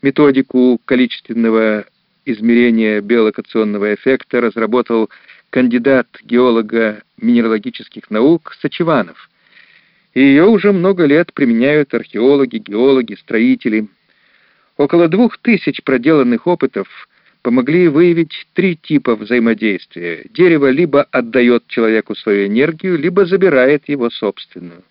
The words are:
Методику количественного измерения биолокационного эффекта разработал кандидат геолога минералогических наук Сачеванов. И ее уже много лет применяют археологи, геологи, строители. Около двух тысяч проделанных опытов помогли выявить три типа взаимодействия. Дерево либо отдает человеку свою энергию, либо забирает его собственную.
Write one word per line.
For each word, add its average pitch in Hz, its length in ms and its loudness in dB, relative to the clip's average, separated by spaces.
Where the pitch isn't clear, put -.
Методику 131 840 2
количественного 113 1000 -2
измерения 113 760 0
биолокационного 104 960 -2
эффекта 127 460 -2
разработал 113 720 -2
кандидат 127 580 0
геолога 113 800 -2
минералогических 113 920 -4
наук 135 500 0
Сачеванов. 147 680 -4
И 131 80 -2
ее 139 300 4
уже 208 220 2
много 180 340 0
лет 151 260 0
применяют 135 600 0
археологи, 120 640 0
геологи, 113 560 0
строители. 113 720 -2
Около 170 320 2
двух 208 300 0
тысяч - 440 -2
проделанных 127 640 0
опытов 139 420 -4
помогли 135 460 0
выявить 165 680 0
три 175 220 -2
типа 135 380 -2
взаимодействия. 107 1160 -4
Дерево 156 400 2
либо 143 340 0
отдает 120 640 0
человеку 110 460 -2
свою 101 340 -2
энергию, 156 500 -2
либо 180 260 0
забирает 151 640 0
его 127 220 -4
собственную. 87 800 -10